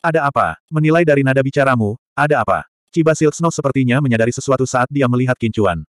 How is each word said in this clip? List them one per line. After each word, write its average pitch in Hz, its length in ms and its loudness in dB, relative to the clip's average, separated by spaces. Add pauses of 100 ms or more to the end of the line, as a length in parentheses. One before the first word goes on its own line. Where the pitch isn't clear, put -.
Ada 156 320 0
apa?" 87 240 -2 (160)
Menilai 156 320 2
dari 143 160 4
nada 135 240 2
bicaramu, 127 560 0 (160)
ada 147 240 0
apa? 87 240 -2 (240)
Chiba 160 240 0
Silk 151 240 0
Snow 165 160 -2
sepertinya 135 480 0
menyadari 117 320 0
sesuatu 131 320 -2
saat 123 240 -2
dia 143 160 0
melihat 123 320 0
Qin 113 160 -4
Chuan. 87 400 -2